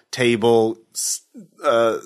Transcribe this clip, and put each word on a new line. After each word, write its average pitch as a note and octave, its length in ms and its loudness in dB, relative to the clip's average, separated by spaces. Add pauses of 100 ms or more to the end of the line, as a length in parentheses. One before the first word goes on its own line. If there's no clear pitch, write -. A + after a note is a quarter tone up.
(120)
table, A#2 640 0 (160)
s-, - 280 -8 (420)
uh, A#2 420 2